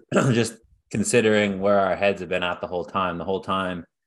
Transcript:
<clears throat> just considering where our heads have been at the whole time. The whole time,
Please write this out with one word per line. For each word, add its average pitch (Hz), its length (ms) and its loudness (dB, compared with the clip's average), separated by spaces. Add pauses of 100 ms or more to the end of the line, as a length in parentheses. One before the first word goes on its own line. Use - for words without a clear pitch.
<clears throat> - 100 -14 (200)
just 113 240 0 (340)
considering 104 720 2
where 101 180 4
our 95 160 2
heads 95 260 0
have 85 100 -8
been 90 120 -2
at 87 180 -4
the - 60 -6
whole 87 180 -4
time. 90 340 -4
The 82 60 -8
whole 95 180 -2
time, 92 420 -4 (220)